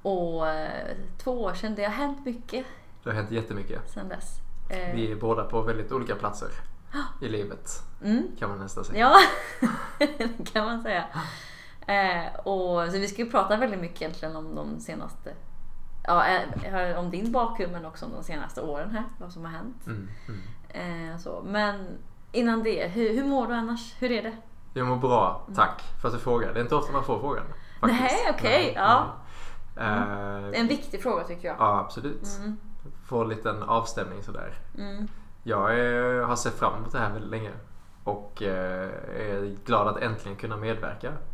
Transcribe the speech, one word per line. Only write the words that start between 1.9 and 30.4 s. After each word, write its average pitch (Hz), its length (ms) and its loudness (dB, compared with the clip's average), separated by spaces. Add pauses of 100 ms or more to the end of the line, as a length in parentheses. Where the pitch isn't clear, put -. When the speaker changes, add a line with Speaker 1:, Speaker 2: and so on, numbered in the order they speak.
Speaker 1:
hänt 277 340 -2
mycket 233 400 -6 (380)
Speaker 2:
Det 117 60 -4
har 110 60 0
hänt 104 160 -2
jättemycket. 107 580 -2
Speaker 1:
sedan 196 200 -4
dess. - 300 -2 (300)
Eh. 180 260 0
Speaker 2:
Vi 110 160 2
är 107 40 0
båda 110 280 2
på 113 180 2
väldigt 110 300 2
olika 120 240 0
platser - 340 -2 (380)
Speaker 1:
<gasps> - 340 -2
Speaker 2:
i 127 80 -4
livet, - 400 -4 (340)
Speaker 1:
Mm. 240 240 4 (120)
Speaker 2:
kan - 100 -2
man 101 100 -4
nästan - 260 -4
säga. - 140 0
Speaker 1:
Ja, 277 180 12 (800)
<laughs> 294 100 6 (100)
det 226 360 -2
kan 214 120 2
man 233 160 -2
säga. 202 240 0 (840)
Eh, 190 520 2
och, 180 480 2
så 175 40 -2
vi 196 160 0
ska 202 140 -4
ju 233 100 -2
prata 202 260 4
väldigt 220 220 2
mycket - 220 -6
egentligen 156 340 -4
om 156 200 -6
de 151 240 -4
senaste, - 540 -8 (680)
ja, 175 220 6 (380)
eh, 180 360 2
om 175 120 -2
din 196 200 0
bakgrund 226 400 2
men 170 140 -6
också - 200 -10
om 156 60 -6
de - 120 -6
senaste - 380 -4
åren 156 300 -2
här, 226 120 -2 (160)
vad 180 120 -8
som 170 140 -10
har 165 60 -8
hänt. 202 360 -8
Speaker 2:
Mm, 98 200 -6 (680)
mm. 170 380 -6
Speaker 1:
Eh, 170 60 -8
så. - 280 -8
Men 202 420 0 (440)
innan 233 320 2
det, 185 240 2
hur, 220 260 2
hur 269 100 2
mår 269 240 2
du 240 60 0
annars? 233 460 -4
Hur 247 120 0
är 214 120 0
det? 226 120 -6 (380)
Speaker 2:
Jag 127 140 2
mår 127 100 4
bra, 120 480 6
Speaker 1:
Mm. 196 100 -8
Speaker 2:
tack - 260 4 (200)
för 127 60 2
att 113 60 2
du 117 60 -2
frågar. 117 340 2
Det 113 60 2
är 120 40 2
inte 120 120 2
ofta 143 160 2
man 139 120 2
får 113 160 0
frågan, 131 260 -2 (340)
faktiskt. 240 220 4
Speaker 1:
Nej, 359 280 2
okej, 269 340 4
Speaker 2:
Nej, - 120 0
Speaker 1:
ja. 214 300 6 (720)
Speaker 2:
nej. 117 120 -2
Speaker 1:
Mm. 101 560 0